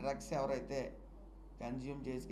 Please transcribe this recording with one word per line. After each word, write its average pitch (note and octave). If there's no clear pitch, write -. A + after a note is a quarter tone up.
డ్రగ్స్ C#3
ఎవరైతే C3+
కన్జ్యూమ్ C3
చేసి B2+